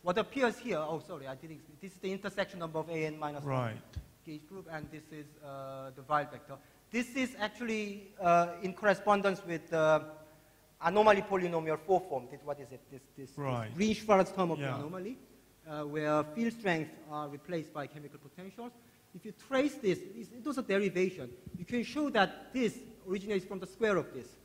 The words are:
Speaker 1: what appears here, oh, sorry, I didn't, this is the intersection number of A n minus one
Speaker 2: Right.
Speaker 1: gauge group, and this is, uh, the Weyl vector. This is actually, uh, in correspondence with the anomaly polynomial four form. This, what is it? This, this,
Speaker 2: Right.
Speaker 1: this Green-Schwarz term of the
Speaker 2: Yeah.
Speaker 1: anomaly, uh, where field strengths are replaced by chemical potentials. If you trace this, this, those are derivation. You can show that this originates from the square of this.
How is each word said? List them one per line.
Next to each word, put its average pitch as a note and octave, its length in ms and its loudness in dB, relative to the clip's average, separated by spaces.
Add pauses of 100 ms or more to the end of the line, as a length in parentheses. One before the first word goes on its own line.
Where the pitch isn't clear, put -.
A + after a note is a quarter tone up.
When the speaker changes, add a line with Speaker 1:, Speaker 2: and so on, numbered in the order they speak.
Speaker 1:
what F3+ 160 0
appears A3+ 400 2
here, A#3 200 -2
oh, D#3 280 -4
sorry, C#3+ 220 -12
I C3 80 -8
didn't, D#3 240 -16 (220)
this F#3+ 100 -12
is - 60 -20
the F#3+ 160 -4
intersection G3 460 -4
number D#3+ 200 -4
of D#3 100 -4
A D#3+ 160 0
n D#3 140 -4
minus D3 240 -6
one C#3+ 80 -4
Speaker 2:
Right. A#2+ 240 0 (500)
Speaker 1:
gauge D3+ 220 -14
group, F#3 240 -16
and D3+ 200 -8
this D3+ 200 -14
is, D3+ 140 -14 (180)
uh, C3+ 500 -12
the C3+ 100 -18
Weyl D3 280 2
vector. C3 240 -16 (340)
This A#3+ 260 -2
is B3+ 220 0
actually, G#3+ 840 -4
uh, F3 300 6 (120)
in F#3 100 -2
correspondence G3+ 720 4
with E3 260 -4
the D#3 340 6 (720)
anomaly G3 440 8
polynomial E3+ 560 0
four F#3 220 4
form. C3 280 -4
This, C#3 140 -14
what C#3+ 160 -6
is C3 120 -14
it? B2+ 80 -14 (120)
This, C3+ 100 -16 (160)
this, C3+ 180 -14
Speaker 2:
Right. B2+ 340 -2
Speaker 1:
this A#2 60 -12
Green-Schwarz G3+ 560 6
term F3+ 200 0
of D3+ 80 -2
the C#3 60 -2
Speaker 2:
Yeah. C3 100 -2
Speaker 1:
anomaly, F3+ 420 -8 (500)
uh, D3+ 180 -6
where D3+ 380 2 (120)
field A3+ 180 0
strengths E3 400 -2 (160)
are D3+ 180 -6
replaced D3+ 460 -8
by C#3+ 140 -6
chemical C#3+ 320 -16
potentials. F#3+ 520 -14 (440)
If F3 100 -16
you G#3+ 80 -10 (140)
trace C#4 260 2
this, F#3+ 240 2 (180)
this, A3+ 120 -12 (160)
those C#4 160 -2
are - 20 -2
derivation. F#3 680 0 (260)
You F3 80 -8
can A#3+ 180 -2
show C#4+ 280 -2
that - 420 2
this B3 240 0 (320)
originates G3 340 -2
from G3 140 -8
the F#3 80 -8
square G#3 320 2
of C#3+ 160 0
this. B2 140 -12 (180)